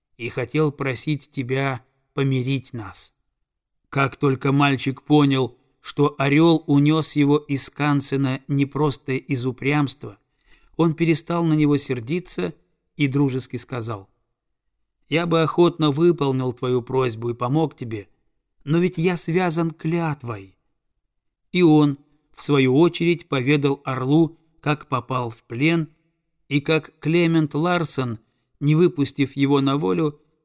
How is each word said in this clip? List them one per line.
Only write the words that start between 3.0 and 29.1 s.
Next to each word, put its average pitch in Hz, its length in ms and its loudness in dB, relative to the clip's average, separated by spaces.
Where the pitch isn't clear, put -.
Как 139 260 -2
только 139 340 0
мальчик 139 520 0
понял, 139 540 2
что 147 380 -2
орел 156 480 4
унес 147 480 2
его 147 240 4
из 143 260 -6
Скансена 139 840 -2
не 139 180 0
просто 139 460 -4
из 131 340 -4
упрямства, 131 720 -4
он 160 180 2
перестал 170 500 -2
на 160 100 2
него 147 220 2
сердиться 151 800 -6
и 147 100 0
дружески 131 500 -2
сказал: 113 520 -10
"Я 170 180 0
бы 165 160 2
охотно 160 500 2
выполнил 139 600 0
твою 127 300 -2
просьбу 120 480 -2
и 120 40 -6
помог 135 420 -2
тебе, 110 320 -12
но 151 140 0
ведь 180 200 0
я 175 180 0
связан 170 540 -2
клятвой". 147 840 -6
И 180 100 2
он, 151 360 6
в - 100 -16
свою 135 340 2
очередь, 170 520 2
поведал 139 560 0
орлу, 139 560 0
как 147 280 -6
попал 123 420 -4
в - 140 -18
плен 151 440 -2
и 139 100 0
как 156 380 -2
Клемент 165 560 0
Ларсен, 151 640 -2
не 147 160 2
выпустив 147 600 2